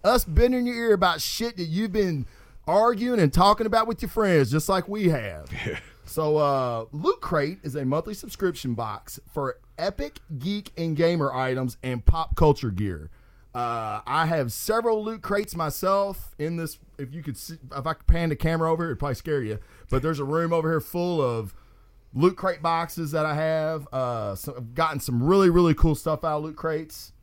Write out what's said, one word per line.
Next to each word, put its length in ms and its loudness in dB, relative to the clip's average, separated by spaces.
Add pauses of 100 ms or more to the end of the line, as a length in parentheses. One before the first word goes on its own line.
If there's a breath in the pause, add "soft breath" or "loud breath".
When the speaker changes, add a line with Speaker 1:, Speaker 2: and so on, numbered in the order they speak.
Speaker 1:
us 220 4
bending 400 4
your 100 -4
ear 180 4
about 280 4
shit 360 -4
that 80 -4
you've 260 -2
been 340 0 (420 soft breath)
arguing 520 4
and 120 6
talking 360 6
about 180 2
with 160 -4
your 80 -6
friends, 400 4
just 200 0
like 180 0
we 220 0
have. 480 -4
Speaker 2:
<laughs> 100 -10
Yeah. 120 -6 (260 loud breath)
Speaker 1:
So, 320 0
uh, 540 0
Loot 300 -2
Crate 400 -2
is 140 -10
a 100 -4
monthly 300 -2
subscription 580 -4
box 460 -8 (120)
for 280 -6 (180)
epic 420 -6 (180)
geek 400 -6
and 180 -2
gamer 360 2
items 500 -2
and 220 -4
pop 320 4
culture 360 4
gear. 400 -6 (420 soft breath)
Uh, 540 -6
I 180 0
have 260 0
several 520 0
Loot 180 -8
Crates 340 -4
myself 840 -2
in 180 -4
this. 220 -8 (180)
If 160 -12
you 80 -12
could 160 -8
see, 200 -14 (140)
if 140 -10
I 80 -2
could 140 -2
pan 220 4
the 60 0
camera 360 0
over 100 0
here, 80 -4
it'd 100 -6
probably 140 -4
scare 300 -4
you. 160 -6 (320 soft breath)
But 100 2
there's 160 -2
a 80 -4
room 260 0
over 200 2
here 100 0
full 400 -2
of 320 -2 (600 soft breath)
Loot 200 4
Crate 260 -4
boxes 500 -2
that 140 0
I 100 -2
have. 580 -2
Uh, 420 -2
so 220 -10
I've 180 -12
gotten 240 0
some 240 -2
really, 260 6
really 240 6
cool 220 6
stuff 280 -4
out 140 -2
of 60 -4
Loot 120 -10
Crates. 560 -6 (120)